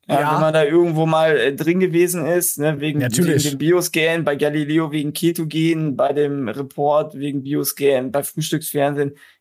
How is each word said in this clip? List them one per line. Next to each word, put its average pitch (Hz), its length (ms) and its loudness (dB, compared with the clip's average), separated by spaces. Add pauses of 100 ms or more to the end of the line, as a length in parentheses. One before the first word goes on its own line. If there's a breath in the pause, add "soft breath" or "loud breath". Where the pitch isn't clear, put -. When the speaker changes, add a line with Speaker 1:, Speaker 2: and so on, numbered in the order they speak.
Speaker 1:
Ja, 143 120 2
Speaker 2:
Ja. 147 120 0
Speaker 1:
wenn 165 80 2
man 156 140 2
da 160 100 4
irgendwo 160 420 2
mal, 160 300 4
äh, 135 200 0
drin 165 240 0
gewesen 175 440 2
ist, 170 340 0
ne, 147 220 0
wegen, 151 200 -2
Speaker 2:
Natürlich. 139 440 2
Speaker 1:
wegen 143 100 -2
dem 139 40 -8
Bioscan, 165 640 0
bei 143 140 0
Galileo 151 560 0
wegen 151 200 -4
Ketogen, 160 840 0
bei 135 160 0
dem 143 360 -2
Report 143 680 -2
wegen 139 240 -6
Bioscan, 139 680 0
bei 143 100 -2
Frühstücksfernsehen. 147 960 -4 (240 soft breath)